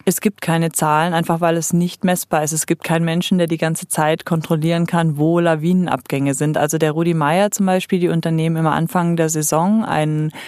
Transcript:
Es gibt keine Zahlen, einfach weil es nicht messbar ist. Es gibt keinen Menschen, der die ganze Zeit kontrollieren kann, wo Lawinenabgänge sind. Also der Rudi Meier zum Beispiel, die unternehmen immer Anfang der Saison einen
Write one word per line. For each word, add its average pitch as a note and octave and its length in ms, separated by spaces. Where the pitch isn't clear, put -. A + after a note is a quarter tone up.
Es - 160
gibt - 180
keine E3 320
Zahlen, D#3 400
einfach E3+ 300
weil E3+ 160
es E3 160
nicht F3 280
messbar F3+ 400
ist. D3+ 100
Es D#3 120
gibt - 180
keinen E3 220
Menschen, E3+ 320
der F3 100
die E3 120
ganze D#3+ 280
Zeit D#3+ 380
kontrollieren E3 600
kann, D#3+ 320
wo E3 200
Lawinenabgänge D#3+ 920
sind. D3+ 240
Also D#3 220
der D#3 140
Rudi E3+ 200
Meier E3 380
zum G3 160
Beispiel, F#3 340
die F3 80
unternehmen E3 480
immer D#3+ 160
Anfang E3+ 440
der D#3+ 120
Saison D#3+ 560
einen D#3 480